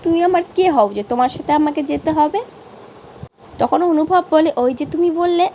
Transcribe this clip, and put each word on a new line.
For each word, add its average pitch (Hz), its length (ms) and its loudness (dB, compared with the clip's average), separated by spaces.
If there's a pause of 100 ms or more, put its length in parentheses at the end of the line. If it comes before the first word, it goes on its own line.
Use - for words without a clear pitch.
তুমি 330 200 0
আমার 349 200 2 (120)
কে 370 160 2
হও 233 220 2
যে 202 160 -6
তোমার 247 200 0
সাথে - 240 -4
আমাকে 302 300 0
যেতে 285 300 -4
হবে?" 302 280 0 (1160)
তখন - 240 0
অনুভব 339 480 2
বলে, 320 260 4
"ওই 247 180 0
যে 277 180 -6
তুমি 339 180 0
বললে 349 340 0 (100)